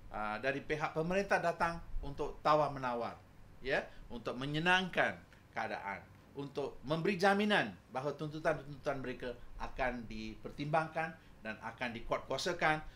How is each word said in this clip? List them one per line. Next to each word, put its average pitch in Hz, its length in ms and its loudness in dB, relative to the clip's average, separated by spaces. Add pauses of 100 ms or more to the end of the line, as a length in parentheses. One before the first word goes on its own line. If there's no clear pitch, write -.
(140)
uh, 107 240 -2
dari 135 240 0
pihak 151 320 -2
pemerintah 185 480 2
datang 170 400 0 (240)
untuk 143 400 -4
tawar-menawar, 131 720 4 (480)
ya, 151 160 2 (320)
untuk 120 240 -4
menyenangkan 151 800 4 (400)
keadaan, 101 480 -4 (320)
untuk 139 480 -4
memberi 165 320 2
jaminan 196 560 6 (160)
bahawa 139 240 -2
tuntutan-tuntutan 147 880 -2
mereka 127 320 -6 (240)
akan 120 480 -2
dipertimbangkan 147 1040 -2 (320)
dan 107 200 -6
akan 117 280 -4 (120)
dikuatkuasakan, 156 800 2 (140)